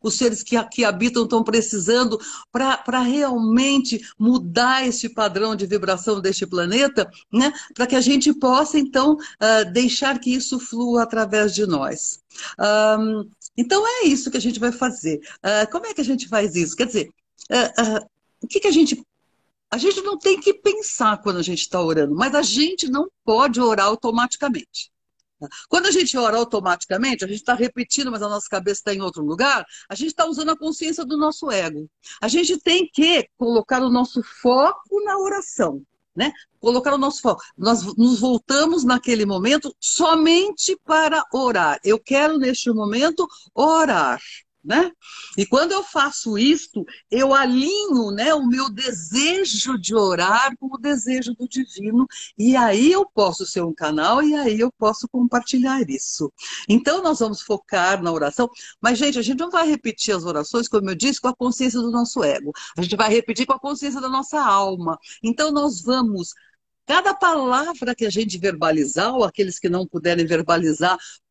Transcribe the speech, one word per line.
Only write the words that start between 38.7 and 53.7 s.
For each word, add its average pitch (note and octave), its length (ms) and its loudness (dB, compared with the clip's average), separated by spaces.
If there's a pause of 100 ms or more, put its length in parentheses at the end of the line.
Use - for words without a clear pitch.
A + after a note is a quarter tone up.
naquele A#3+ 440 0
momento A3 520 0
somente E4 1040 2
para D#4 380 2 (100)
orar. G3+ 520 0
Eu G#3+ 160 4
quero, D4+ 380 2
neste B3+ 320 0
momento, B3 580 0 (260)
orar, B3 640 2 (480)
né? E4+ 240 2 (480)
E G3+ 80 2
quando D4+ 240 2
eu G4 140 -2
faço C#4 520 -2
isto, B3 480 0 (240)
eu C4+ 240 2
alinho, C4+ 800 0
né, A#3 240 0
o C#4+ 100 0
meu C4 240 0
desejo B3 1080 -2
de F#3+ 160 -4
orar G3+ 640 2
com C4 160 -10
o C4 40 -10
desejo B3 560 -2
do B3 140 -8
divino, A#3+ 580 -2 (300)
e B3 200 4
aí A#3+ 340 4
eu F#4+ 160 2
posso F#3+ 400 0
ser F3 160 -4
um E3+ 100 -2